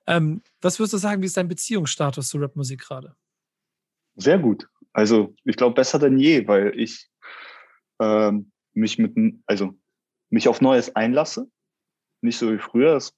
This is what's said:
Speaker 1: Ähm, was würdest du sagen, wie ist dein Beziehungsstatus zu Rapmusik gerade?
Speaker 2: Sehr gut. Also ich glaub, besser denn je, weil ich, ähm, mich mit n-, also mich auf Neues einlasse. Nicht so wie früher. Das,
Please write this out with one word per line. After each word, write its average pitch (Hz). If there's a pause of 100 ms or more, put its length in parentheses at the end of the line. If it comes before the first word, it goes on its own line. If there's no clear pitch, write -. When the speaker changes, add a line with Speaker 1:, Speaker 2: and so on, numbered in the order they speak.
Speaker 1:
Ähm, 165 (180)
was 180
würdest 220
du 214
sagen, 202
wie 190
ist 185
dein 180
Beziehungsstatus 151
zu 151
Rapmusik 135
gerade? 131 (960)
Speaker 2:
Sehr 139
gut. 120 (240)
Also 107 (100)
ich 120
glaub, 123
besser 135
denn 135
je, 135
weil 101
ich, - (920)
ähm, 107 (200)
mich 107
mit 113
n-, 110
also 98 (560)
mich 110
auf -
Neues 131
einlasse. 139 (760)
Nicht 117
so 113
wie 107
früher. 131
Das, 131